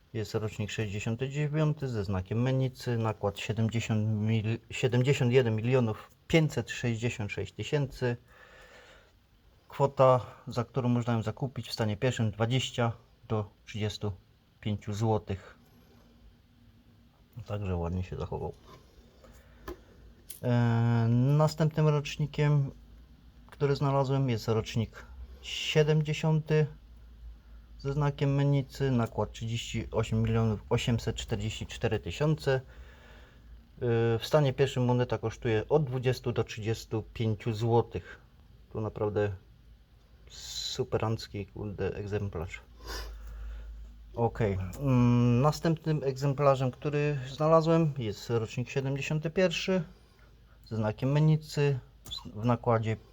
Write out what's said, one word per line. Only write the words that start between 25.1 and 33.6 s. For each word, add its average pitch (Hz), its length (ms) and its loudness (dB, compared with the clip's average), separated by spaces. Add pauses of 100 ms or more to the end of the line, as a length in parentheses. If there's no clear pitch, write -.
siedemdziesiąty 156 1200 0 (1120)
ze 139 140 -6
znakiem 143 420 0
mennicy, 139 560 2
nakład 113 420 0
trzydzieści 117 580 -6
osiem 110 320 0
milionów 113 480 2
osiemset 117 460 0
czterdzieści 107 500 -6
cztery 107 320 -2
tysiące. 143 600 0 (1200)